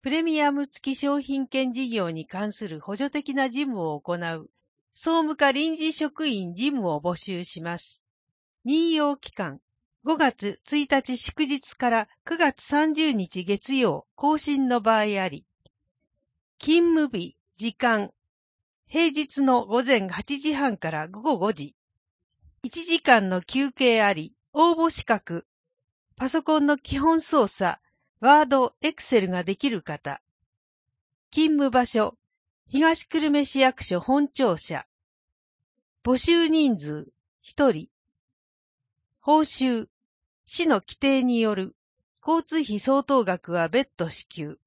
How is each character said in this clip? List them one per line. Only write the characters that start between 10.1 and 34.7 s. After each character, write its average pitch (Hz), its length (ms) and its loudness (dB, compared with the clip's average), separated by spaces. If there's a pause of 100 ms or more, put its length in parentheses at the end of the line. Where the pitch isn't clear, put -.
月 240 480 -2
一 294 220 -2
日 262 300 0
祝 - 280 -4
日 269 280 -6
か 247 160 -2
ら 226 180 0 (160)
九 330 140 -6
月 302 240 0
三 302 320 2
十 311 200 0
日 185 300 -4
月 202 300 -4
曜、 226 400 0
更 302 240 0
新 277 300 0
の 240 140 2
場 220 180 4
合 208 200 0
あ 185 80 -2
り。 143 200 -10 (1120)
勤 339 360 4
務 302 160 2
日、 175 260 -8 (180)
時 220 180 -6
間、 220 380 0 (760)
平 330 220 0
日 277 340 -2
の 247 240 4
午 226 160 0
前 233 260 2
八 208 300 -8
時 294 160 -2
半 269 240 -2
か 160 140 -6
ら 156 160 -6
午 202 140 -18
後 262 180 0
五 202 140 0
時。 143 200 -10 (920)
一 330 220 -10
時 330 160 0
間 220 260 4
の 185 140 -2
休 269 300 -4
憩 233 320 2
あ 202 100 2
り、 156 220 -8 (180)
応 339 200 4
募 330 180 0
資 - 120 -6
格、 196 440 -4 (680)
パ 262 140 -4
ソ 320 140 -2
コ 311 160 2
ン 285 80 2
の 294 100 2
基 277 220 -6
本 320 200 4
操 277 280 2
作、 - 340 -4 (380)
ワ 294 240 8
ー - 20 4
ド、 254 380 0
Excel 226 480 0
が 180 120 -2
で 190 120 -2
き 277 120 -2
る 220 140 -2
方。 147 400 -10 (1120)
勤 311 240 4
務 277 160 2
場 247 160 4
所、 - 320 -2 (480)
東 320 380 2
久 320 140 -2
留 302 120 2
米 285 140 2
市 269 140 -4
役 262 240 2
所 180 160 -2
本 277 280 0
庁 220 300 0
舎。 - 280 -10 (1160)